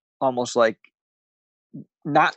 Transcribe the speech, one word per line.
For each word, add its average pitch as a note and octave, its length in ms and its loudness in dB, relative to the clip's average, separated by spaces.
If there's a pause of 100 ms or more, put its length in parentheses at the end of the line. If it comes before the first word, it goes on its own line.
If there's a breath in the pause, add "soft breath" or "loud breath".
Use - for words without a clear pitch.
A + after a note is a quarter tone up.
(200)
almost, B2 360 -4
like, A2+ 220 2 (1300)
not D#3 340 2